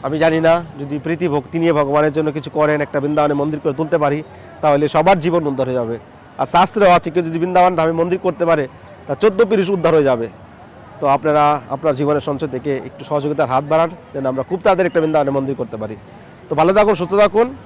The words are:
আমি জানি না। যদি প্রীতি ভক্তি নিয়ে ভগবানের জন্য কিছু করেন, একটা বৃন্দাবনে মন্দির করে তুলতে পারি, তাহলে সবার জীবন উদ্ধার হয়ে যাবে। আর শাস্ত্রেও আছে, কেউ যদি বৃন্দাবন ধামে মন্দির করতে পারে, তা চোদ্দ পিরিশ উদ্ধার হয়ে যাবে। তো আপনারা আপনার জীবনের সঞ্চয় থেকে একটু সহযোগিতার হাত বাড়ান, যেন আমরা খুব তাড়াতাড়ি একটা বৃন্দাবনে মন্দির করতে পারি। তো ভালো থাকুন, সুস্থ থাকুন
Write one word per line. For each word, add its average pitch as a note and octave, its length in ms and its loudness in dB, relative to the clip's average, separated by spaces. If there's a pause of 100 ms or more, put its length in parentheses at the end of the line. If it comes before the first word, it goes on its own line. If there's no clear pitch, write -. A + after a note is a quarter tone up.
আমি C#3+ 160 -6
জানি D#3+ 220 2
না। E3 240 2 (160)
যদি C#3+ 180 -8
প্রীতি E3 300 -4
ভক্তি D3 300 -4
নিয়ে E3 140 2
ভগবানের D3 400 2
জন্য D#3 200 -2
কিছু D3 180 -10
করেন, D3+ 300 0
একটা C#3+ 200 -4
বৃন্দাবনে D3 340 0
মন্দির C#3+ 260 -2
করে D3+ 120 -2
তুলতে D#3 260 -2
পারি, D3+ 240 0 (380)
তাহলে D3 280 2
সবার E3+ 320 4
জীবন E3 260 0
উদ্ধার C3+ 200 -2
হয়ে B2+ 80 -4
যাবে। A#2 240 -4 (400)
আর - 140 -2
শাস্ত্রেও F#3+ 380 4
আছে, E3+ 200 4
কেউ E3+ 120 0
যদি E3 160 -6
বৃন্দাবন F3+ 380 2
ধামে E3 160 2
মন্দির F3 300 -2
করতে F3 240 -2
পারে, D3+ 220 0 (380)
তা C#3+ 80 -4
চোদ্দ G#3 300 2
পিরিশ G3 260 0
উদ্ধার E3 240 2
হয়ে D3+ 100 4
যাবে। A#2 240 0 (720)
তো D3 60 -2
আপনারা D3 540 2 (100)
আপনার C#3 260 -2
জীবনের D3 240 0
সঞ্চয় C#3+ 280 -6
থেকে C3 280 -6
একটু C3 280 -12
সহযোগিতার D3 420 -2
হাত C3 180 0
বাড়ান, D#3+ 260 0 (240)
যেন C3+ 120 -6
আমরা C3 160 -2
খুব F3+ 220 -6
তাড়াতাড়ি F#3 220 2
একটা E3 140 0
বৃন্দাবনে D#3 300 0
মন্দির C#3 240 -4
করতে A#2 220 -8
পারি। G#2+ 200 -10 (520)
তো D#3 60 -6
ভালো D#3+ 180 2
থাকুন, G#3 220 4
সুস্থ F3 200 -4
থাকুন G#3 400 2 (120)